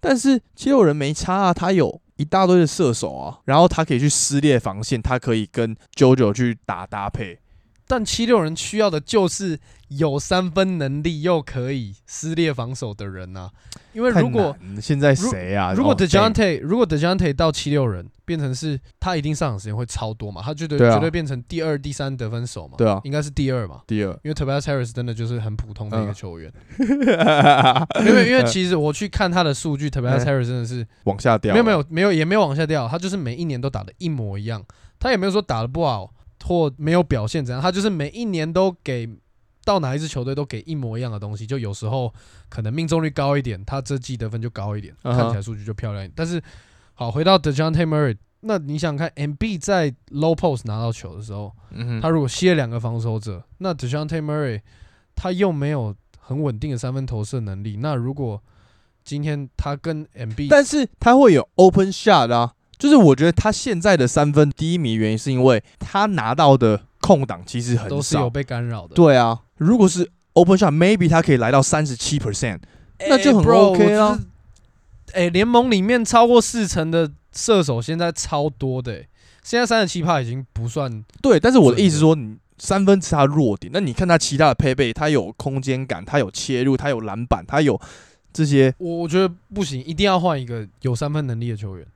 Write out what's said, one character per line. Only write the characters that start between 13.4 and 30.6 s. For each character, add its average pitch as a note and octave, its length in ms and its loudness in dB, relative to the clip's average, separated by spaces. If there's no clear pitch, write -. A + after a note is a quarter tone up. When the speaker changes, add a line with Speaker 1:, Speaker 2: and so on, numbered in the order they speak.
Speaker 2:
因 A3 80 -4
为 B3 80 2
如 F3 180 4
果 F#3 240 0
Speaker 1:
太 - 120 -16
难 G2 120 -12
了， G#2+ 40 -10
现 C#3 200 -2
在 C#3+ 140 6
谁 G2+ 420 -4
啊？ F#2 160 0
Speaker 2:
如-， C#3 60 0
如 C4 60 2
果 C#4+ 80 4
Speaker 1:
哦， - 40 2
Dame。 G3 100 0
Speaker 2:
DeJounte， G3 540 2
如 E3+ 160 -2
果 A#3+ 100 2
DeJounte E3 480 0
到 D#3+ 160 0
七 D3 200 -6
六 C#3+ 160 0
人， F2+ 200 -6
变 E3+ 140 -6
成 C3+ 160 -4
是 D3 240 -6
他 F#3 160 -2
一 D3+ 60 -4
定 D3+ 120 -2
上 C#3+ 160 -2
场 G#2 80 -6
时 F#2+ 60 -14
间 G#2+ 120 -8
会 A#2+ 100 -4
超 A2 280 -8
多 G#2 160 -12
嘛， F2 140 -14
他 D3+ 100 -6
绝 D#3 140 -8
对， D3 100 -4
Speaker 1:
对 A#2+ 100 -2
啊。 A2+ 60 2
Speaker 2:
绝 G#2 60 0
对 E3 100 -4
变 D#3+ 160 -8
成 C3 180 -10
第 E3 180 -10
二、 D#3 140 -4
第 C#3+ 140 -10
三 C#3 240 -10
得 A#2+ 160 -10
分 A#2 160 -8
手 D#2+ 220 -14
嘛。 B1+ 80 -20
Speaker 1:
对 A2+ 100 2
啊。 G2 160 0
Speaker 2:
应 C3+ 80 -12
该 D3 100 -4
是 D3 100 -8
第 C3+ 200 -2
二 B2 160 -4
嘛。 D2 200 -16
Speaker 1:
第 G#2 180 -4
二。 F#2+ 60 -6
Speaker 2:
因 D3+ 80 -10
为 D#3 40 -4
Tobias C#3 260 -4
Harris C3+ 320 -6
真 A#2+ 120 -8
的 A#2+ 80 -8
就 A2+ 140 -6
是 A#2+ 140 -6
很 G#2+ 160 -6
普 G#2+ 180 -10
通 G#2+ 140 -12
的 A2 160 -2
一 - 20 -6
个 G2+ 80 -8
球 F2 240 -16
员。 D#2+ 140 -18
Speaker 1:
嗯。 D#3 1300 4
Speaker 2:
<laughs> - 0 -
因 A3 80 8
为， G3+ 140 6
因 B3+ 80 4
为 - 80 4
其 F3+ 240 0
实 F3+ 80 0
我 D3+ 160 0
去 G3 160 -6
看 F3+ 240 -2
他 F3+ 100 2
的 D3+ 100 0
数 D3 240 -4
据， D3 120 -4
Speaker 1:
嗯。 - 20 -4
Speaker 2:
Tobias C3 300 0
Harris C3 240 0
真 B2 160 -6